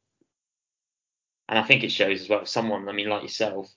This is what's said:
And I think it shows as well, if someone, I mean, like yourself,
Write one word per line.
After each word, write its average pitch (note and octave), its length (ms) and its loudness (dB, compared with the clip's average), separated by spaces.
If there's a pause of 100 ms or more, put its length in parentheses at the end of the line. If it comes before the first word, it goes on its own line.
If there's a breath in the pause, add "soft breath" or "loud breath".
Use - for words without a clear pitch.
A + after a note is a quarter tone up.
(1500)
And A2 100 2
I A2 40 4
think C3+ 200 4
it - 80 -2
shows F#2+ 300 2
as - 80 -8
well, G#2 120 4
if - 60 -10
someone, G#2+ 400 -2
I G2+ 60 -6
mean, G#2 160 -4
like G#2 140 -2
yourself, G2 540 -4